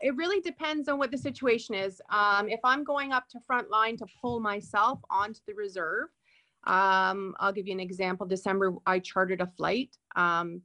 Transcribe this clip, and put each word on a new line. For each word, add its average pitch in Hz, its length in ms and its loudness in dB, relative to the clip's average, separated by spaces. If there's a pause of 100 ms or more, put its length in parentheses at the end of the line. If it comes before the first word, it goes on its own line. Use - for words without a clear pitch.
it 262 160 0
really 359 240 0
depends 311 480 -4
on 285 100 -2
what 269 120 -2
the 269 80 -6
situation 240 560 -2
is. 190 360 -6
Um, 208 380 4
if 220 160 -2
I'm 269 180 4
going 277 300 -2
up 254 160 0
to 247 100 -18 (100)
Frontline 226 500 2
to 214 80 -10 (140)
pull 240 200 -2
myself 214 600 0 (100)
onto 208 360 0
the 214 80 -10
reserve, 196 540 -4 (560)
um, 190 760 2
I'll 196 140 0
give 196 160 -6
you 196 40 -4
an 185 80 -4
example. 185 460 -2
December, 190 480 0 (100)
I 185 140 4
chartered 185 440 0
a 180 40 0
flight, 180 500 -4 (200)
um, 170 480 2